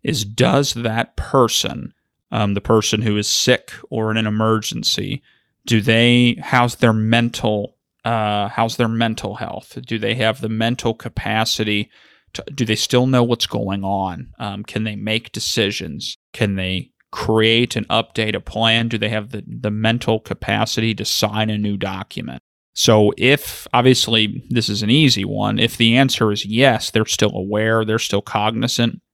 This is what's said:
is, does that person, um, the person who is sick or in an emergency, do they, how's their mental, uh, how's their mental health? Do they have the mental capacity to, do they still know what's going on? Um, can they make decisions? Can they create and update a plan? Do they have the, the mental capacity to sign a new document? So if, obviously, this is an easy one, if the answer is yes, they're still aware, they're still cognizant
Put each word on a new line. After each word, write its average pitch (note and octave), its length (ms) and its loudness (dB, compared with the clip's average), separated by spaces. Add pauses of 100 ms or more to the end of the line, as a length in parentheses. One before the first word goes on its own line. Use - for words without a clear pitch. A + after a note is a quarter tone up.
is, A2+ 220 -2
does B2+ 500 0
that A#2 400 -4
person, - 760 0 (380)
um, G#2 240 0
the G2 60 -2
person A2 420 2
who G#2 160 0
is G#2 100 -2
sick - 440 0 (180)
or A2 200 -2
in A2 60 -2
an A2 100 0
emergency, A2 960 0 (440)
do A2+ 160 4
they, A#2+ 580 6
how's B2 360 2
their A2+ 180 4
mental, A2 800 0 (300)
uh, G#2+ 420 0
how's A2+ 280 -2
their A#2 120 2
mental A2+ 460 -2
health? - 520 -12
Do A#2 120 -4
they A2 160 -2
have A2+ 260 0
the A2 80 -4
mental A2+ 460 0
capacity G#2+ 960 -2 (420)
to, - 100 -10 (120)
do B2+ 100 -2
they A2 100 0
still B2 320 2
know C3 160 4
what's A#2+ 240 0
going G2 380 -4
on? F#2+ 540 -4
Um, G2+ 260 -8
can A2 200 -4
they G#2+ 120 -6
make G#2+ 360 -8
decisions? G2 840 -4 (160)
Can G2+ 240 -2
they F#2 340 -4 (220)
create A2+ 640 2
and G#2+ 120 -4
update A2 460 -2
a F#2 60 -4
plan? A2+ 480 0
Do A#2 80 -4
they G#2+ 140 -2
have A2 200 -6
the, G#2+ 160 -10
the A2+ 240 -6
mental A2 480 0
capacity G#2+ 760 -2
to G#2 100 -8
sign G#2+ 460 -2
a G#2+ 80 -2
new G2+ 180 -2
document? F#2+ 680 -8 (320)
So G#2+ 440 4
if, - 560 0
obviously, A#2 720 4
this A#2 220 0
is G#2 120 -2
an G#2 60 -2
easy A#2+ 380 4
one, G#2 320 -2
if A2+ 180 0
the A#2 180 4
answer B2 380 2
is G2 140 -6
yes, A#2 440 2
they're A2 140 2
still G2+ 320 0
aware, G#2+ 480 0
they're A2 140 0
still - 240 -2
cognizant A2+ 800 -2 (120)